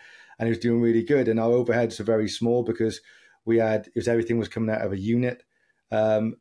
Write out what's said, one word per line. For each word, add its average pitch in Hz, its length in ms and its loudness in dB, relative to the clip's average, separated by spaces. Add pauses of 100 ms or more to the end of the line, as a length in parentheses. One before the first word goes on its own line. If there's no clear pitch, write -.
(380)
and 113 100 -2
it - 20 0
was 113 80 -2
doing 117 220 0
really 113 220 4
good. 127 260 2
And 110 100 2
our 113 120 2
overheads 120 480 0
were 104 80 -6
very 110 200 2
small 117 360 0
because 113 400 -4 (420)
we 113 140 2
had, 110 300 0
it - 60 -20
was, 117 140 -2
everything 117 300 0
was 104 100 -4
coming 110 260 -4
out 110 60 -4
of 104 140 -4
a 98 40 -6
unit. 120 440 -2 (480)
Um, 110 500 0